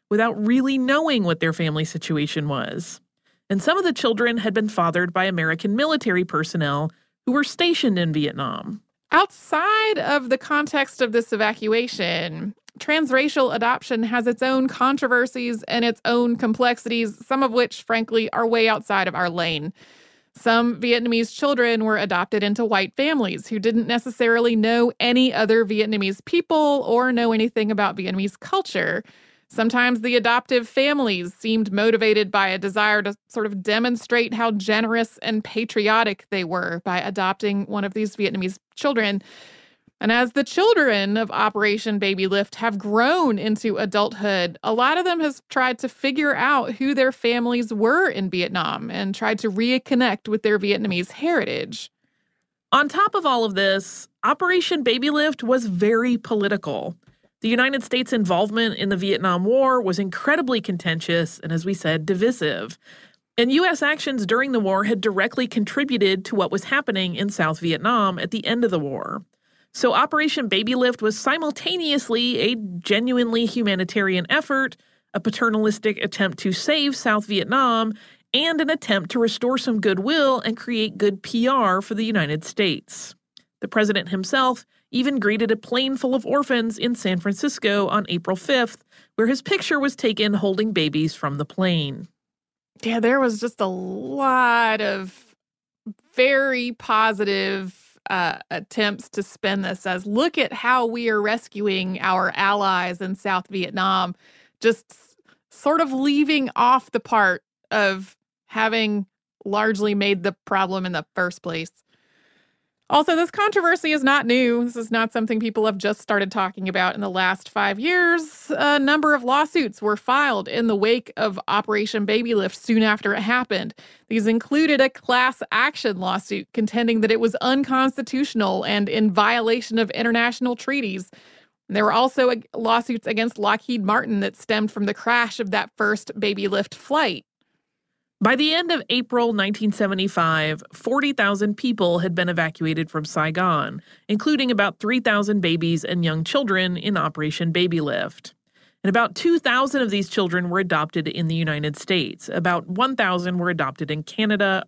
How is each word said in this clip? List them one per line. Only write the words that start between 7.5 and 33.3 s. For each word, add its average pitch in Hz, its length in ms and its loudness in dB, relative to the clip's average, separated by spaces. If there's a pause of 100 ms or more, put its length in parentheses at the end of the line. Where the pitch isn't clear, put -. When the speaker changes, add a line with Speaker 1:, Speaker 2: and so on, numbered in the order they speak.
Speaker 1:
in 170 160 0
Vietnam. 143 680 -4 (300)
Speaker 2:
Outside 392 840 0
of 269 320 -2
the 262 80 2
context 294 640 -2
of 233 100 2
this 226 200 0
evacuation, 208 1200 -2 (260)
transracial 285 760 2
adoption 226 480 0
has 233 240 0
its 240 140 -2
own 262 260 2
controversies 247 960 0
and 233 220 -2
its 233 180 -2
own 240 320 2
complexities, 233 920 0
some 269 160 0
of 262 100 2
which, 240 320 0
frankly, 226 500 0
are 233 120 0
way 226 220 4
outside 214 400 0
of 180 80 -4
our 180 140 0
lane. 170 420 -4 (640)
Some 233 480 2
Vietnamese 233 520 0
children 240 520 2
were 214 120 2
adopted 190 460 0
into 208 220 0
white 196 320 0
families 277 500 0
who 220 120 -4
didn't 226 280 0
necessarily 233 720 2
know 233 420 2
any 247 320 4
other 220 320 4
Vietnamese 208 640 -2
people 302 600 2
or 247 280 2
know 233 180 2
anything 220 400 0
about 202 240 0
Vietnamese 190 420 -4
culture. 190 680 -2 (440)
Sometimes 240 540 0
the 240 160 0
adoptive 240 500 2
families 240 640 0
seemed 220 380 -2
motivated 214 600 2
by 196 180 2
a 185 80 -2
desire 208 460 0
to 202 120 -4 (140)
sort 220 160 -4